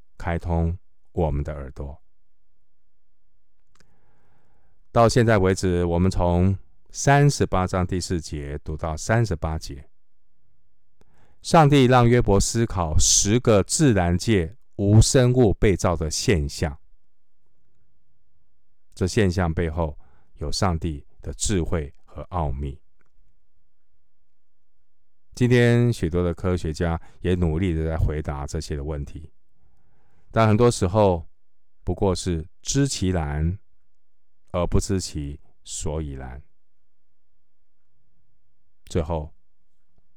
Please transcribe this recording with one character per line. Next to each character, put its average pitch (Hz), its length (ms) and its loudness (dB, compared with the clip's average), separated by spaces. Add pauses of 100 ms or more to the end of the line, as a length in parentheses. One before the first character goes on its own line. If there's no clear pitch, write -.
(180)
开 85 200 -6
通 82 400 -2 (360)
我 82 180 -2
们 71 120 -4
的 78 100 -8
耳 69 180 -14
朵。 71 280 -14 (3000)
到 117 180 6
现 120 160 4
在 113 120 4
为 92 180 4
止， 87 300 0
我 85 120 0
们 90 140 2
从 90 440 2 (360)
三 143 360 4
十 117 180 0
八 92 200 -2
章 90 220 -2
第 92 120 -4
四 85 220 -4
节 73 380 -10
读 78 180 -10
到 80 180 -6
三 113 300 0
十 95 100 -4
八 80 220 -6
节， - 320 -14 (1500)
上 160 260 6
帝 139 180 6
让 120 220 6
约 120 140 6
伯 98 180 4
思 113 280 0
考 82 320 -4
十 104 400 2
个 107 240 4
自 143 300 2
然 87 240 2
界 95 400 -2 (180)
无 104 260 6
生 123 300 4
物 123 220 4
被 101 240 2
造 90 180 0
的 78 160 -4
现 76 380 0
象。 76 280 -6 (2250)
这 92 140 -4
现 98 240 0
象 85 220 -2
背 85 160 -2
后 78 280 -6 (380)
有 76 160 -8
上 90 260 -2
帝 78 280 -8 (160)
的 78 120 -10
智 92 300 -2
慧 76 300 -6 (100)
和 - 200 -18
奥 80 280 -6
秘。 67 300 -10 (2500)
今 123 160 0
天 120 440 4
许 87 160 -4
多 87 120 0
的 87 120 -2
科 90 240 -2
学 82 160 -6
家 82 260 -2 (220)
也 90 140 0
努 82 220 0
力 92 160 -2
地 80 120 -2
在 80 100 -4
回 78 260 -2
答 71 240 -8
这 80 140 -8
些 76 160 -8
的 71 80 -8
问 73 220 -8
题， 76 260 -16 (960)
但 110 180 2
很 107 100 4
多 120 120 4
时 104 180 -2
候 92 380 2 (580)
不 90 120 -4
过 98 180 0
是 85 320 -4 (160)
知 139 260 -2
其 95 220 -4
然， 80 480 -2 (920)
而 87 160 -2
不 95 120 0
知 95 200 -2
其 73 400 -10 (240)
所 78 380 -8
以 73 100 -10
然。 65 300 -14 (2500)
最 - 160 -4
后， 78 320 -8 (840)